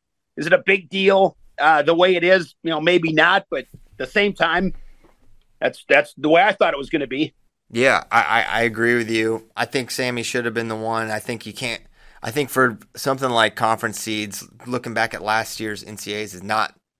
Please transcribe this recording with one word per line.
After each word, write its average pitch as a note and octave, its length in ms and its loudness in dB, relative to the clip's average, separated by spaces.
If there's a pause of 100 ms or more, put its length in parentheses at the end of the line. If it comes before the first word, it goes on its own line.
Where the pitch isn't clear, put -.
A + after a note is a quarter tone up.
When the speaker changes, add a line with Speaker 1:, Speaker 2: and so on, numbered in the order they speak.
(380)
Speaker 1:
is D3+ 100 -6
it - 60 4
a - 60 6
big F#3+ 300 0
deal, F#3+ 460 2 (220)
uh, D3+ 240 4
the D#3+ 140 2
way F3+ 200 4
it E3+ 80 0
is? F3+ 300 4 (100)
You E3 60 -4
know, D#3 100 -2
maybe E3 320 2
not. F3 380 4
But C3+ 240 -6
at - 240 -20
the C3 100 -6
same G3+ 260 0
time, F3 400 0 (840)
that's, - 300 -4
that's D3 280 2
the C#3+ 120 -2
way E3 140 6
I G#3 100 2
thought F3 200 0
it C#3 40 -6
was C#3 120 -12
gonna C#3+ 180 -4
be. C#3 260 -6 (360)
Speaker 2:
Yeah, A#2 440 2
I, A2+ 80 6
I, G2+ 380 0
I - 20 0
agree A#2 340 0
with A2+ 140 -2
you. A2 480 -2
I A#2 80 -4
think B2 260 -6
Sammy B2 320 -4
should A#2+ 220 -4
have A2+ 80 -4
been A2+ 160 -4
the A2 80 -6
one. A2 340 -4
I G#2+ 80 -4
think A2+ 260 -10
you G#2+ 60 -12
can't. A#2 300 -8 (420)
I A2+ 80 -6
think C#3 180 -2
for B2 300 0 (160)
something C3+ 340 -2
like A2+ 260 2
conference A2 440 -2
seeds, G#2+ 480 -8 (180)
looking A#2+ 280 -8
back A2+ 200 -2
at E2 80 -10
last G#2+ 380 -2
year's G#2+ 240 -8
N G#2+ 140 -16
C G2+ 240 -10
As G2 120 -12
is F2+ 100 -16
not. G#2+ 320 -2 (240)